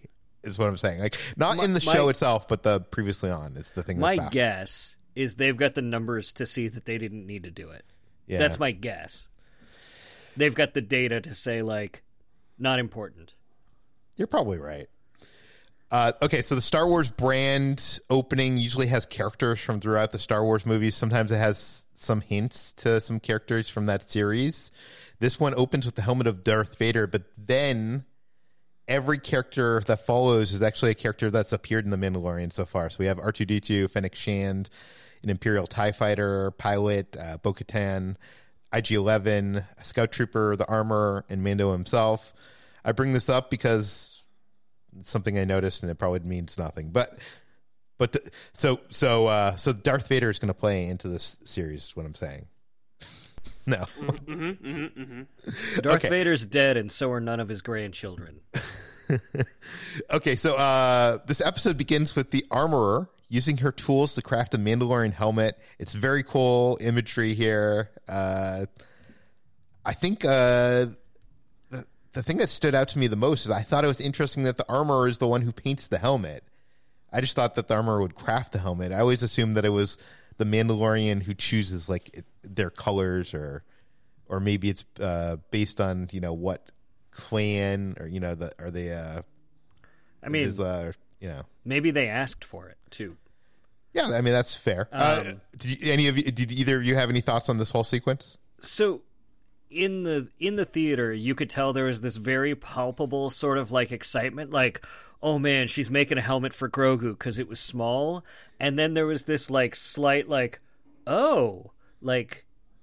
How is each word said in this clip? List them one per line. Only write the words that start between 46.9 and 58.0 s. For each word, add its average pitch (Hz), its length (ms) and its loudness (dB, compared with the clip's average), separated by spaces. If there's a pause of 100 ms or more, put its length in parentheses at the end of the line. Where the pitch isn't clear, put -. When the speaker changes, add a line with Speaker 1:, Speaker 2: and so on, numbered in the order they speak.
Speaker 1:
But, 123 260 0 (800)
but 123 140 0
the, - 180 -4 (220)
so, 131 380 0
so, 117 380 4
uh, 104 280 4
so 131 180 0
Darth 127 360 0
Vader 123 200 2
is 101 100 -2
gonna 107 140 -2
play 98 340 0
into 90 200 -6
this 87 380 -6
series, 76 400 -8
is - 100 -16
what 80 100 -8
I'm 76 100 -12
saying. 71 320 -12 (520)
<laughs> - 60 -18 (600)
No. 98 200 0 (120)
Speaker 3:
Mm-hmm, 143 360 -6 (160)
mm-hmm, 160 520 -10
mm-hmm. 135 800 -10
Speaker 2:
Darth 147 220 4
Speaker 1:
Okay. - 60 0
Speaker 2:
Vader's 170 360 2
dead, 135 300 4
and 104 160 -2
so 135 220 -2
are 120 80 -4
none 117 180 -4
of 110 80 -6
his 101 140 -8
grandchildren. 95 800 -10 (680)